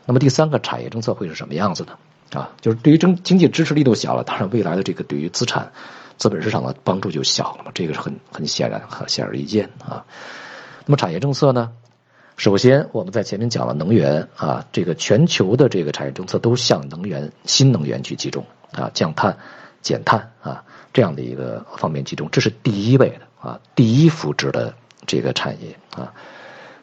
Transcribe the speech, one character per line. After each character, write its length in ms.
那 80
么 40
第 120
三 180
个， 120
产 220
业 60
政 140
策 100
会 160
是 60
什 120
么 60
样 220
子 100
的 80
啊？ 100
就 80
是 80
对 120
于 60
经-， 260
经 160
济 80
支 200
持 80
力 100
度 100
小 200
了， 100
当 140
然 120
未 120
来 140
的 60
这 120
个 100
对 140
于 100
资 160
产、 260
资 140
本 100
市 80
场 160
的 180
帮 160
助 120
就 120
小 340
了 80
嘛， 100
这 120
个 60
是 80
很， 180
很 140
显 240
然、 180
很 220
显 160
而 100
易 80
见 240
的 60
啊。 220
那 60
么 40
产 160
业 80
政 140
策 180
呢？ 180
首 180
先 360
我 120
们 80
在 100
前 160
面 100
讲 180
了 80
能 180
源 340
啊， 360
这 100
个 120
全 320
球 280
的 140
这 160
个 80
产 140
业 60
政 140
策 120
都 180
向 320
能 140
源、 280
新 260
能 140
源 180
去 140
集 140
中 140
啊， 220
降 200
碳、 220
减 200
碳 380
啊， 240
这 80
样 120
的 60
一 140
个 300
方 140
面 120
集 140
中， 160
这 80
是 80
第 280
一 60
位 140
的 380
啊， 120
第 240
一 100
扶 240
植 180
的 240
这 140
个 140
产 180
业 160
啊。 200